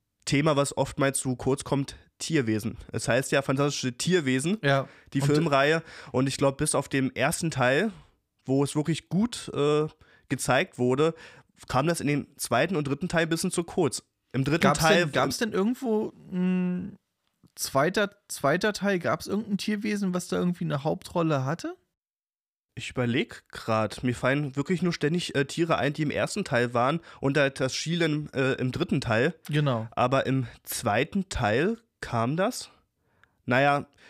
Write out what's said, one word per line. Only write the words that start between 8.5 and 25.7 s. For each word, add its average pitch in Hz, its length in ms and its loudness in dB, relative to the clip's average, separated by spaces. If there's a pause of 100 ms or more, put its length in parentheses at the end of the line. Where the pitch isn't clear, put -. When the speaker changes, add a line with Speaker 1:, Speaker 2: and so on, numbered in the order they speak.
Speaker 1:
es 135 100 -2
wirklich 151 360 -2
gut, 202 440 -2
äh, 147 340 2 (420)
gezeigt 135 500 0
wurde, 131 340 4 (540)
kam 135 200 0
das 170 120 0
in - 80 -2
dem 143 200 -2 (100)
zweiten 151 400 0
und 147 100 -2
dritten 143 220 -4
Teil 170 140 2
ein 160 60 -2
bisschen 170 220 -2
zu 175 140 -2
kurz. - 360 -2 (300)
Im 131 140 0
dritten 139 160 2
Speaker 2:
Gab's 147 180 4
Speaker 1:
Teil 165 240 6
Speaker 2:
denn, 147 80 0
gab's 135 280 0
denn 220 120 -2
irgendwo 220 640 0 (180)
ein 180 640 -2 (600)
zweiter, - 560 0 (180)
zweiter 180 420 0
Teil? 196 280 0
Gab's 135 280 -2
irgendein 202 300 -2
Tierwesen, 208 560 -2
was 180 160 -4
da 180 80 -2
irgendwie 180 260 0
eine 147 220 -4
Hauptrolle 160 580 -2
hatte? 170 320 -6 (1000)
Speaker 1:
Ich - 160 -12
überleg 123 600 -2
grad. 110 520 -2
Mir 123 120 0
fallen 135 400 -2
wirklich 160 260 -2
nur 175 120 0
ständig, 160 420 -2
äh, 139 100 2
Tiere 165 320 0